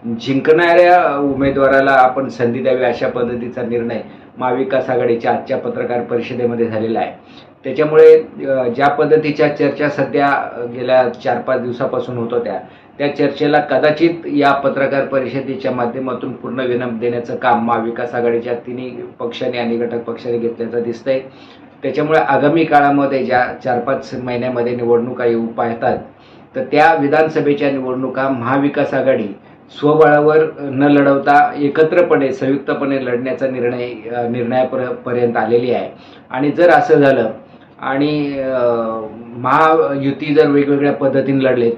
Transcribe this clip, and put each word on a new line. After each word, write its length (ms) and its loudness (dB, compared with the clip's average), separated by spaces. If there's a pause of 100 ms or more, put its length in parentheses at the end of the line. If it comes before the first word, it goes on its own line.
(220)
जिंकणाऱ्या 960 4
उमेदवाराला 720 2
आपण 360 4
संधी 320 -2
द्यावी 240 0
अशा 240 -2
पद्धतीचा 540 -6
निर्णय 400 -4 (360)
महाविकास 520 -2
आघाडीच्या 420 0
आजच्या 260 -4
पत्रकार 440 -4
परिषदेमध्ये 640 -4
झालेला 320 -4
आहे. 120 -4 (520)
त्याच्यामुळे, 560 6 (260)
अ, 180 0
ज्या 240 0
पद्धतीच्या 680 2
चर्चा 320 0
सध्या, 380 0
अ, 320 -2
गेल्या 500 0
चार 320 -4
पाच 200 -2
दिवसापासून 560 -6
होत 160 -4
होत्या 260 -4 (380)
त्या 180 -4
चर्चेला 440 0
कदाचित 500 2 (160)
या 260 2
पत्रकार 540 0
परिषदेच्या 640 -4
माध्यमातून 600 -6
पूर्ण 280 -8
विराम 400 -4
देण्याचं 360 -4
काम 320 0
महाविकास 480 -4
आघाडीच्या 380 -2
तिन्ही 440 -10 (220)
पक्षाने 380 -6
आणि 200 -2
घटक 260 -4
पक्षाने 340 -6
घेतल्याचं 440 -4
दिसतंय. 380 -4 (640)
त्याच्यामुळे 360 0
आगामी 460 2
काळामध्ये 600 2
ज्या 200 0 (180)
चार 160 -2
पाच 440 -4
महिन्यामध्ये 520 -2
निवडणुका 500 0
येऊ 220 0
पाहतात 500 -2 (580)
तर 80 -4
त्या 300 4
विधानसभेच्या 800 0
निवडणुका 580 -4
महाविकास 640 -2
आघाडी 340 0 (520)
स्वबळावर 580 6 (220)
न 240 -2
लढवता 720 4
एकत्रपणे, 760 2
संयुक्तपणे 760 -2
लढण्याचा 420 -2
निर्णय, 680 -4
अ, 120 -2
निर्णयापर-, 640 -2
पर्यंत 440 -2
आलेली 340 0
आहे 180 -2 (400)
आणि 220 -2
जर 180 4
असं 260 4
झालं 360 4 (500)
आणि, 580 -2
अ, 200 -4 (800)
महायुती 960 0
जर 140 6
वेगवेगळ्या 460 2
पद्धतीने 500 0
लढले 340 2